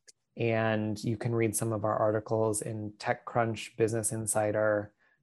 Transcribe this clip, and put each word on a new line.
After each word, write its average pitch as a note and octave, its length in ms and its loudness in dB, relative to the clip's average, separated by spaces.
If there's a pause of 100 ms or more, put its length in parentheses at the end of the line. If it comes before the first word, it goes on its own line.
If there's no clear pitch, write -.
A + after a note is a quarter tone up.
(360)
and A2 680 0
you A#2+ 140 0
can A#2 180 -2
read A2+ 200 2
some A2+ 180 -2
of G#2+ 100 -2
our G#2+ 120 0
articles A2 680 2
in G#2+ 340 -6
TechCrunch, A#2 800 -2
Business A2 360 0
Insider, G#2+ 800 0 (300)